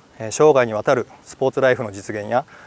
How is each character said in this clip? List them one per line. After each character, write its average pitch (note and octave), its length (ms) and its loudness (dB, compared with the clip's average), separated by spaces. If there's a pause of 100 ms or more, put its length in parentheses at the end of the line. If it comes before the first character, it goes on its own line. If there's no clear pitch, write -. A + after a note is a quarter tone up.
(200)
え A2+ 80 -10
ー、 G#2+ 40 -10
生 D3+ 220 4
涯 B2+ 120 4
に A2 80 -4
わ G#2 100 -4
た C#3+ 100 2
る A#2+ 140 -2 (160)
ス - 140 -20
ポ C3+ 100 0
ー B2+ 60 -4
ツ C3+ 80 -4
ラ C3 100 4
イ B2 40 2
フ B2+ 80 -6
の G#2 100 -10
実 G2+ 200 -12
現 G#2 160 -8
や、 B2 140 0 (240)